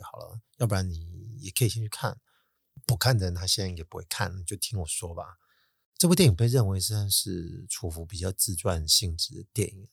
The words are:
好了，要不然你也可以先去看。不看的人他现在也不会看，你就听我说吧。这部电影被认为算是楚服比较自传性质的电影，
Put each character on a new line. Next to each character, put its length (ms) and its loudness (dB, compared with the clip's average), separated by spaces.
好 160 -14
了， 200 -14
要 100 2
不 80 2
然 140 0
你 500 -10
也 120 -10
可 120 2
以 60 4
先 120 -4
去 60 -4
看。 320 -6
不 120 2
看 200 4
的 80 2
人 80 -2
他 140 -6
现 160 0
在 100 -4
也 80 -10
不 140 -14
会 140 -10
看， 280 -4
你 60 -10
就 140 -8
听 220 -6
我 60 -4
说 300 -6
吧。 220 -12
这 80 4
部 80 8
电 140 8
影 80 8
被 120 4
认 200 4
为 140 0
算 280 -2
是 600 -2
楚 200 -4
服 160 -8
比 120 -10
较 160 -2
自 240 0
传 280 0
性 300 4
质 200 -4
的 180 -12
电 200 0
影， 200 -18